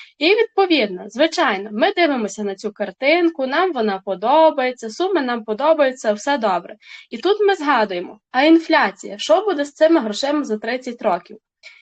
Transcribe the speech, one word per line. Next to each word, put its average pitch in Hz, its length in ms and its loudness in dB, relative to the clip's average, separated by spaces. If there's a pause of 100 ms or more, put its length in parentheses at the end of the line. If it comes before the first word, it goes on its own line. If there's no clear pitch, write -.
(180)
І 330 160 2
відповідно, 311 720 0
звичайно, 226 640 -2
ми 294 200 0
дивимося 254 520 -2
на 196 100 -4
цю 208 180 -8
картинку, 277 720 -2
нам 330 260 -2
вона 208 320 -2
подобається, 254 880 0
суми 349 300 -2
нам 240 240 -4
подобаються, 262 680 0
все 277 260 -2
добре. 190 360 -4 (360)
І 233 80 -10
тут 415 220 0
ми 392 140 2
згадуємо: 220 640 -2 (120)
а 254 120 0
інфляція, 285 760 2
що 349 260 2
буде 294 200 -2
з 285 80 -8
цими 320 280 4
грошима 269 440 -2
за 214 140 -4
тридцять 240 440 -8
років? 196 340 -2 (460)